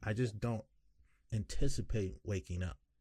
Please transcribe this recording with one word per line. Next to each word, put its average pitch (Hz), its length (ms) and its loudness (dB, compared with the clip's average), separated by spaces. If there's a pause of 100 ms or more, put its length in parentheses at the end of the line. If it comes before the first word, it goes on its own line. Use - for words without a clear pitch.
I 107 80 -2
just 107 260 0
don't 117 260 -2 (680)
anticipate - 840 2 (100)
waking 90 380 -2
up. - 160 -6 (220)